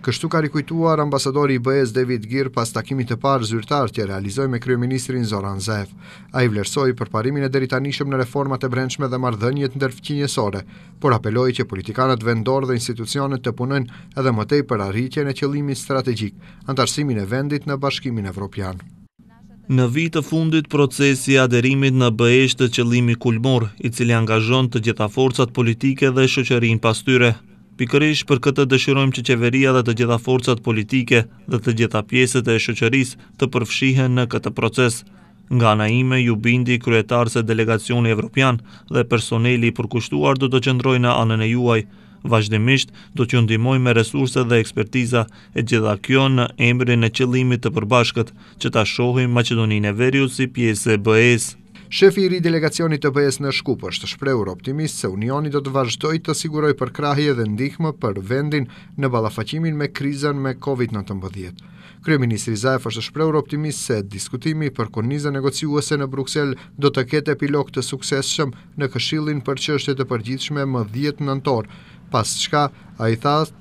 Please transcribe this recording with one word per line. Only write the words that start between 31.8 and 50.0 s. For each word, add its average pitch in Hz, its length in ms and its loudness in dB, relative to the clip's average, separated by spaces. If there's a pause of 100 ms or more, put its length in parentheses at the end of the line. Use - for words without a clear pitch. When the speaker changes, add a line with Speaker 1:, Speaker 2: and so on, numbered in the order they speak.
Speaker 2:
gjitha 107 240 0
pjesët 123 400 2
e 113 160 2
shoqërisë 120 800 -2
të 135 80 0
përfshihen 131 640 0
në 123 220 2
këtë 104 180 -4
proces. 120 480 0 (480)
Nga 117 240 4
ana 107 160 2
ime, 127 320 2
ju 117 160 2
bindi 120 400 2
kryetar 117 480 2
se 120 160 0
delegacioni 113 720 0
evropian 120 480 0 (240)
dhe 120 240 0
personeli 117 640 2
i - 0 -
përkushtuar 135 640 0
do 135 80 0
të 127 160 2
qëndrojë 127 400 2
në 123 240 2
anën 110 160 0
e 113 140 0
juaj. 117 320 2 (380)
Vazhdimisht 110 640 2 (240)
do 123 80 -2
t'ju 117 220 2
ndihmojmë 123 400 2
me 123 100 4
resurse 127 540 0
dhe 120 100 4
ekspertiza, 117 680 -2 (280)
e - 80 -2
gjitha 110 300 0 (100)
kjo 135 300 2
në 123 140 2 (120)
emrin 120 480 2
e 110 60 2
qëllimit 127 500 0
të 113 140 0
përbashkët, 113 560 0 (260)
që 127 160 -4
ta 113 140 4
shohim 123 480 0
Maqedoninë 110 560 0
e - 20 -
Veriut 127 400 2